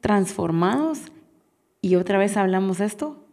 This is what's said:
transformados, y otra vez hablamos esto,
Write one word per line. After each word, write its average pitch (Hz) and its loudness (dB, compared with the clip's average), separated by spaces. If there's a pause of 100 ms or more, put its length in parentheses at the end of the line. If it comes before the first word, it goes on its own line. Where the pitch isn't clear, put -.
transformados, 202 0 (800)
y 185 2
otra 180 2
vez 202 0
hablamos 190 0
esto, 214 -6